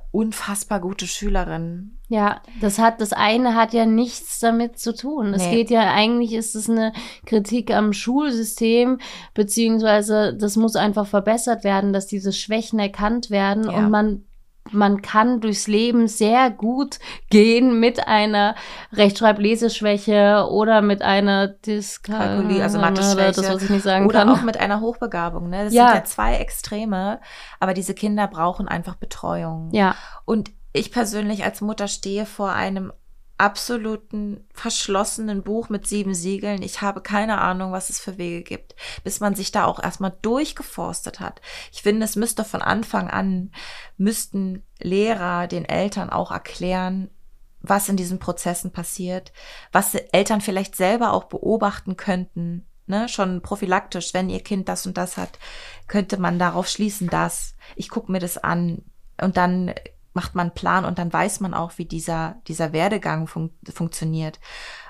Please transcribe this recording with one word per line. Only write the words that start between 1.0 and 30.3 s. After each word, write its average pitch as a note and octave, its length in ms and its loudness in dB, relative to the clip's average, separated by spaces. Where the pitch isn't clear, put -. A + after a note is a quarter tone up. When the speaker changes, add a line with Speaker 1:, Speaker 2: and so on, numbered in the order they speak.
Speaker 1:
Schülerin. F3 920 -4
Speaker 2:
Ja, G#3 320 0
das G3+ 180 2
hat, A3+ 220 4
das G#3+ 120 -2
eine A3+ 440 4
hat A3+ 160 4
ja A3+ 120 4
nichts A3+ 540 2
damit A#3 400 0
zu A#3 160 -4
tun. B3 400 -2
Es F#3 80 2
Speaker 1:
Nee. F3 80 0
Speaker 2:
geht A#3 200 2
ja, A3 220 4
eigentlich A3+ 420 2
ist A3+ 200 -4
es G#3+ 160 -4
eine A3 220 2
Kritik A3 500 0
am G#3 180 4
Schulsystem, A#3+ 1080 2
beziehungsweise G#3+ 1040 2
das G#3 200 -2
muss A3 200 4
einfach G#3 300 2
verbessert A3 580 0
werden, G3 280 2
dass F#3+ 140 0
diese G3 260 -4
Schwächen A3 460 -2
erkannt G#3 520 -2
werden G3+ 380 2
Speaker 1:
Ja. - 100 -2
Speaker 2:
und G#3+ 120 4
man, G#3 340 2
man G3+ 320 4
kann A3 380 2
durchs G#3+ 260 -2
Leben A#3 400 4
sehr A3+ 440 4
gut B3+ 500 -2
gehen A#3 500 8
mit A3+ 260 2
einer G#3 480 4
Rechtschreib-Leseschwäche G#3 1600 4
oder G#3+ 340 6
mit G3+ 200 4
einer G3 460 4
Dyskalkulie, G3+ 1120 -2
Speaker 1:
Kalkulie, - 20 2
also G#3 160 0
Mathe-Schwäche. F#3+ 640 4
Speaker 2:
das, F#3+ 80 2
was F#3+ 160 0
ich G3 60 0
nicht G3 120 4
sagen G3 240 4
Speaker 1:
Oder A3 180 6
Speaker 2:
kann. A#3+ 80 8
Speaker 1:
auch B3 100 4
mit A3 160 -2
einer G#3 220 0
Hochbegabung, F3 720 -4
ne? G3 140 -4
Das G#3+ 80 -2
Speaker 2:
Ja. A#3+ 160 8
Speaker 1:
sind G#3+ 80 8
ja F3+ 80 -2
zwei A3 320 0
Extreme, G#3 840 -4
aber F#3+ 160 0
diese F#3+ 200 -4
Kinder G#3 340 0
brauchen F3+ 400 -2
einfach E3+ 260 -6
Betreuung. E3 800 -8
Speaker 2:
Ja. G3 240 4
Speaker 1:
Und G#3+ 280 -2